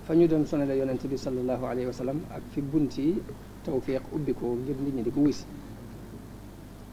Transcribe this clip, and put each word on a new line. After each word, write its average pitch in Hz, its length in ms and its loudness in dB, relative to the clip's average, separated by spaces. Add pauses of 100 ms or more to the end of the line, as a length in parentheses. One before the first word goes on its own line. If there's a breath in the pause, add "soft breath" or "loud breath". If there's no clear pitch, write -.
fa 165 100 0
ñu 170 140 10
doon 156 180 4
sonale 139 320 2
yonent 135 300 0
bi 135 100 -2
sallallahu 127 480 0
alayhi 123 220 -2
wa 120 60 -2
sallam 131 260 -2 (100)
ak - 120 -8 (100)
fi 143 100 -2
bunti 147 600 2 (420)
tawfiq 131 380 0 (120)
ubbi 139 200 0
ko 120 220 0
ngir 131 240 -2
nit 139 160 0
ñi 120 80 0
di 117 80 0
ko 143 100 2
wuy 147 120 8
si. - 120 -8 (1500)